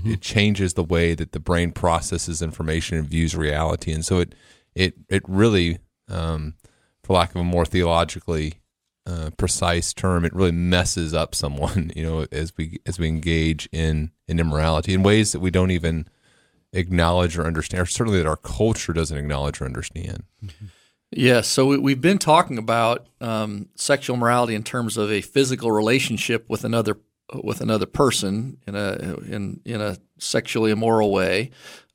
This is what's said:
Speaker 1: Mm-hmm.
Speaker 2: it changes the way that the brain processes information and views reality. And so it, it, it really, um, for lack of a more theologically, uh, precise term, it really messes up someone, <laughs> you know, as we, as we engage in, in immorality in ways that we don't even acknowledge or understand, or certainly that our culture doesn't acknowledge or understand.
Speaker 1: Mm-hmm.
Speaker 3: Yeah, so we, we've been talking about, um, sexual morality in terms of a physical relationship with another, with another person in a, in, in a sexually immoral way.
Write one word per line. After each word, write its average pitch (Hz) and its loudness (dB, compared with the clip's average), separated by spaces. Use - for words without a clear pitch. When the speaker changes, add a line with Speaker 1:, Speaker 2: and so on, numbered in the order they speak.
Speaker 1:
Mm-hmm. 107 -2
Speaker 2:
it 101 -4
changes 101 2
the 90 0
way 85 2
that 80 -6
the 80 -8
brain 85 0
processes 82 -2
information 80 -2
and 78 -2
views 80 0
reality. 80 -2
And 78 -4
so 90 2
it, - -2
it, 90 2
it 98 0
really, 92 2
um, 82 -4
for 98 0
lack 87 4
of 90 -2
a 85 0
more 87 2
theologically, 85 0
uh, 82 -6
precise 87 0
term, 90 0
it - -2
really 90 4
messes 87 0
up 78 -2
someone, 73 -2
<laughs> 80 -12
you 78 -4
know, 80 -2
as 80 -6
we, 82 -6
as - -6
we 82 0
engage 80 0
in, 80 0
in 85 0
immorality 80 0
in 92 4
ways 104 6
that 80 -4
we 92 0
don't 92 4
even 82 -2
acknowledge 87 2
or 82 0
understand, 82 -2
or 87 0
certainly 110 0
that 78 0
our 78 0
culture - -2
doesn't 80 -2
acknowledge 71 -4
or 69 -6
understand. - -8
Speaker 1:
Mm-hmm. 101 -16
Speaker 3:
Yeah, 120 4
so 131 2
we, 139 4
we've 135 0
been 180 2
talking 156 4
about, 113 0
um, 107 -6
sexual 135 0
morality 120 2
in 104 -4
terms 113 -4
of 104 0
a 104 0
physical 123 0
relationship 113 0
with 107 -4
another, 110 0
with 110 -4
another 110 0
person 117 0
in 101 -8
a, 101 -4
in, 101 -8
in 113 -6
a 101 -4
sexually - 0
immoral 110 4
way. 95 0